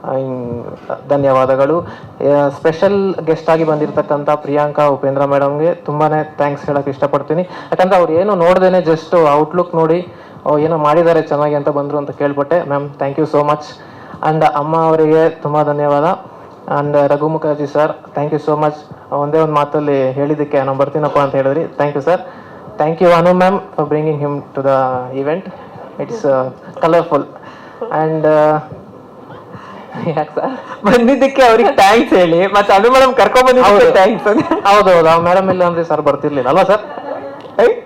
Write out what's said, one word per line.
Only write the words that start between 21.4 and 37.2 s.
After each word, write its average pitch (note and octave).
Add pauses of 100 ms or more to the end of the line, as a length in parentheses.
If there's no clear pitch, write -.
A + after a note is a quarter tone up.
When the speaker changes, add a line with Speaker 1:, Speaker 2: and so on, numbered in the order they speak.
Speaker 1:
ಹೇಳಿದ್ರಿ. C#3 (160)
Thank D3
you, C3+
sir. F3 (600)
Thank D#3+
you, F3
ಅನು F3
ma'am, F#3 (180)
for D#3
bringing D3+
him C#3+ (200)
to C#3
the C3+ (360)
event. D3 (560)
It's, A3+
uh, C3+ (360)
colorful. D#3+ (680)
And, D#3
uh, D3+ (1400)
<laughs> D#3
ಯಾಕ್ D3+
ಸರ್? - (320)
Speaker 2:
ಬಂದಿದ್ದಕ್ಕೆ B3+
ಅವ್ರಿಗೆ A#3+ (100)
ಥ್ಯಾಂಕ್ಸ್ G3+
ಹೇಳಿ, F3 (160)
ಮತ್ತೆ G3+
ಅನು G3+
ಮೇಡಮ್ C4
ಕರ್ಕೊಂಡ್ A#3+
ಬಂದಿದ್ದಕ್ಕೆ G#3
Speaker 1:
ಹೌದು. E3
Speaker 2:
ಥ್ಯಾಂಕ್ಸ್. G#3 (400)
Speaker 1:
ಹೌದು, G3
ಹೌದು. D#3+
ಆ E3 (100)
ಮೇಡಮ್ F#3
ಇಲ್ಲ F3+
ಅಂದ್ರೆ E3+
ಸರ್ D3+
ಬರ್ತಿರ್ಲಿಲ್ಲ C#3
ಅಲ್ವಾ F3+
ಸರ್? G#3 (800)